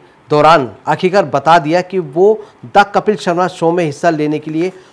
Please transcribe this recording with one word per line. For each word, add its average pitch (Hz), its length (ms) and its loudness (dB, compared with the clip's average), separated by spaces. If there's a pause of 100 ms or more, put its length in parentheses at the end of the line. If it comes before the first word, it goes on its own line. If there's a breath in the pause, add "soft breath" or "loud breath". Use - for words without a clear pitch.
(300 soft breath)
दौरान 147 420 4 (160)
आखिरकार 175 380 0
बता 147 340 2
दिया 160 220 -2
कि 185 180 -6
वो 180 460 0 (200 loud breath)
द 123 120 -2
कपिल 202 380 0
शर्मा 175 320 -2
शो 170 240 -2
में 175 140 -2
हिस्सा 156 240 -2
लेने 151 300 -2
के 156 120 -12
लिए 170 200 -4 (220 loud breath)